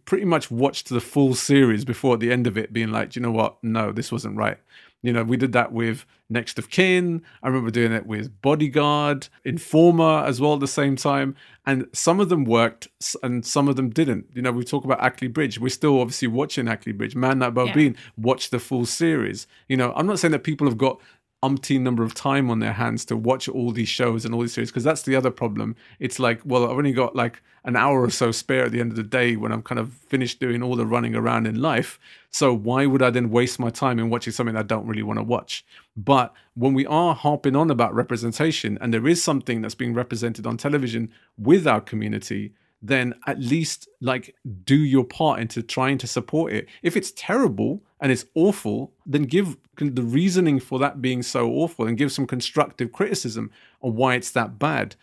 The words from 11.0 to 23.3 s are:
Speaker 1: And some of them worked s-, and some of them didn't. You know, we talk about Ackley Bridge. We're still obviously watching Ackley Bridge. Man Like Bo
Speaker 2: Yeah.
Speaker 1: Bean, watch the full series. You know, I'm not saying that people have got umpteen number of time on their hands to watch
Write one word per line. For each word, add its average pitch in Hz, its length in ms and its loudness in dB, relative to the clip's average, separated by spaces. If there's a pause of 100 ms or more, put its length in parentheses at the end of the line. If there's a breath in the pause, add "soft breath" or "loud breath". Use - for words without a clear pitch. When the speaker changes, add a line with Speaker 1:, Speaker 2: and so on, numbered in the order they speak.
Speaker 1:
And 131 260 -2
some 175 280 2
of 196 100 2
them 165 160 2
worked 113 420 2 (140)
s-, - 220 -6
and 123 220 -4
some 143 220 2
of 139 80 2
them 131 140 -2
didn't. 120 440 -2
You 123 80 -8
know, 127 100 0
we 120 120 -2
talk 127 220 -4
about 131 160 0
Ackley 127 260 -2
Bridge. 123 320 -2
We're 123 100 -2
still 139 300 4
obviously 123 280 -2
watching 123 400 -2
Ackley 113 260 -4
Bridge. 110 220 -6
Man 131 240 2
Like 123 140 0
Bo 127 120 2
Speaker 2:
Yeah. 107 80 -2
Speaker 1:
Bean, 147 220 4 (220 loud breath)
watch 123 340 -2
the 123 80 -2
full 120 260 -2
series. 117 600 -2 (200 soft breath)
You 131 100 0
know, 123 180 0
I'm 165 120 0
not 202 120 -2
saying 170 140 2
that 143 100 -2
people 151 240 0
have 117 100 0
got 131 220 0 (440 soft breath)
umpteen 135 380 0
number 123 220 0
of 113 100 -4
time 135 380 0
on 113 80 0
their 110 140 -2
hands 113 320 -2
to 113 120 -4
watch 127 320 0